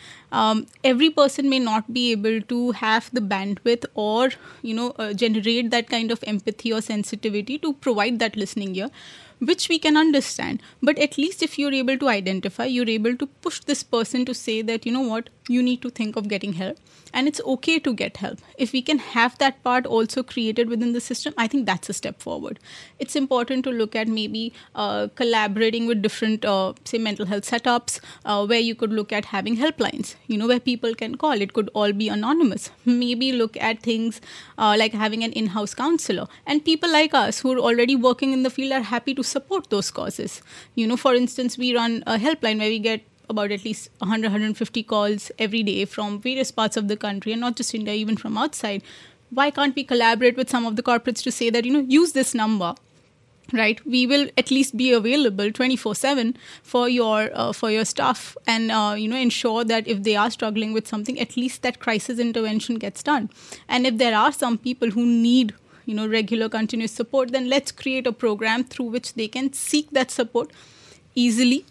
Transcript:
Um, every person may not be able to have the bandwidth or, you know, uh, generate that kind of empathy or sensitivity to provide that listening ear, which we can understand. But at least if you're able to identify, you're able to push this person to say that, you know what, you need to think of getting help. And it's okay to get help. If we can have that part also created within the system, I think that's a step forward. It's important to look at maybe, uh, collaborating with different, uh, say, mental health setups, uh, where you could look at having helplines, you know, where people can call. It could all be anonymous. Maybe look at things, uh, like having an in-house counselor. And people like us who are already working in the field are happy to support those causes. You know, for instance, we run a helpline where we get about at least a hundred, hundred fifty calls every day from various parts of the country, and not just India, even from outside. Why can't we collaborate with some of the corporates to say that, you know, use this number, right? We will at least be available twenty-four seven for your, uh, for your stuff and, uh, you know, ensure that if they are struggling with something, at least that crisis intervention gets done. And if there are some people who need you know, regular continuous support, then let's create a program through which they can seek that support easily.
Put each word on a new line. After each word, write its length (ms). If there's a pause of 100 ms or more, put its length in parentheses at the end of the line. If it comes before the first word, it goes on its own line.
(320)
Um, 340 (160)
every 280
person 380
may 120
not 340
be 180
able 300
to 300
have 400
the 80
bandwidth 640 (100)
or, 360 (320)
you 120
know, 240
uh, 140
generate 580
that 180
kind 220
of 160
empathy 460
or 100
sensitivity 760
to 160
provide 440
that 180
listening 380
ear, 160 (480)
which 300
we 100
can 180
understand. 640 (220)
But 160
at 200
least 240
if 160
you're 140
able 260
to 100
identify, 560
you're 240
able 280
to 100
push 340
this 240
person 400
to 100
say 280
that, 220
you 80
know 80 (140)
what, 160 (180)
you 140
need 200
to 80
think 260
of 120
getting 260
help. 240 (340)
And 160
it's 140
okay 360
to 160
get 220
help. 220 (200)
If 140
we 100
can 160
have 400
that 240
part 240
also 380
created 440
within 260
the 60
system, 380
I 80
think 200
that's 220
a 40
step 280
forward. 380 (400)
It's 160
important 520
to 40
look 240
at 140
maybe, 440 (220)
uh, 400
collaborating 720
with 160
different, 420
uh, 280 (120)
say, 140
mental 280
health 220
setups, 520 (240)
uh, 200
where 140
you 160
could 180
look 200
at 140
having 320
helplines, 580 (100)
you 100
know, 120
where 100
people 340 (120)
can 100
call. 260
It 120
could 200
all 200
be 160
anonymous. 600 (140)
Maybe 460
look 280
at 220
things, 400 (380)
uh, 180
like 160
having 300
an 100
in-house 400
counselor. 540 (180)
And 200
people 260
like 240
us 260
who 120
are 80
already 340
working 380
in 100
the 80
field 220
are 100
happy 320
to 80
support 480
those 220
causes. 500 (320)
You 140
know, 80
for 180
instance, 420
we 200
run 320
a 100
helpline 400
where 120
we 100
get 220 (280)
about 200
at 140
least 240 (140)
a 20
hundred, 280
hundred 220
fifty 280
calls 560
every 240
day 240
from 340
various 320
parts 240
of 120
the 160
country, 280
and 80
not 160
just 180
India, 200
even 240
from 180
outside. 460 (480)
Why 200
can't 240
we 80
collaborate 540
with 140
some 160
of 100
the 60
corporates 400
to 100
say 160
that, 160
you 80
know, 160
use 240
this 220
number, 400 (760)
right? 360
We 200
will 300
at 140
least 260
be 160
available 580
twenty-four 440
seven 420 (260)
for 240
your, 460
uh, 220
for 160
your 160
stuff 500 (100)
and, 240
uh, 280
you 100
know, 80
ensure 480
that 240
if 140
they 140
are 140
struggling 440
with 120
something, 320
at 160
least 280
that 180
crisis 380
intervention 580
gets 260
done. 280 (400)
And 160
if 100
there 180
are 180
some 260
people 320
who 160
need 480 (320)
you 80
know, 120
regular 420
continuous 440
support, 400
then 160
let's 240
create 340
a 60
program 520
through 220
which 280
they 140
can 240
seek 380
that 200
support 400 (640)
easily. 560